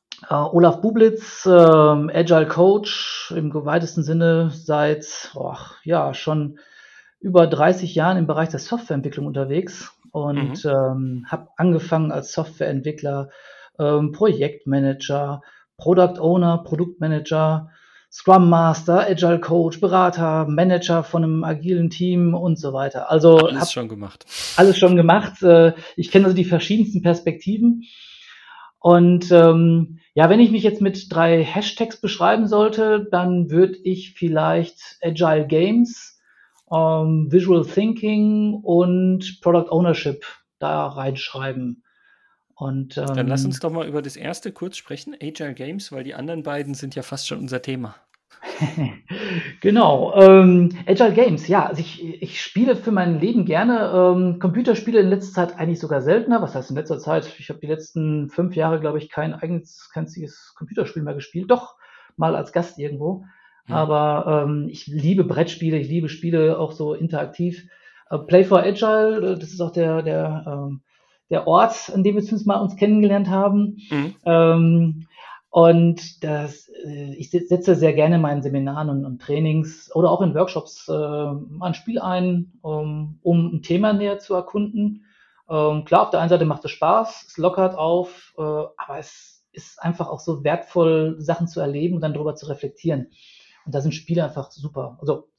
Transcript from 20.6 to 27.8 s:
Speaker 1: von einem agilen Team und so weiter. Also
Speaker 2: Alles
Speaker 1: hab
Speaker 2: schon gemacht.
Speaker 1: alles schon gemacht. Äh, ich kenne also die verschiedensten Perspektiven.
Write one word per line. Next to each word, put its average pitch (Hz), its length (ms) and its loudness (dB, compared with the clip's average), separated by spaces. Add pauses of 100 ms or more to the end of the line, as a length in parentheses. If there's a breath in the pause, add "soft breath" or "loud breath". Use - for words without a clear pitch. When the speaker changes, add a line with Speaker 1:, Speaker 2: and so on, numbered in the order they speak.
Speaker 1:
von 165 220 -2
einem 160 200 -2
agilen 165 460 -2
Team 175 440 0
und 170 240 -2
so 139 140 -6
weiter. 135 380 -6
Also 160 280 8
Speaker 2:
Alles 151 220 2
Speaker 1:
hab 170 80 -4
Speaker 2:
schon 120 200 -8
gemacht. 101 360 -16 (320 loud breath)
Speaker 1:
alles 185 220 6
schon 185 180 6
gemacht. 170 460 2
Äh, 165 320 8 (220 loud breath)
ich 170 140 -6
kenne 196 160 6
also 190 100 2
die 185 80 2
verschiedensten 185 580 0
Perspektiven. 190 800 0 (960 loud breath)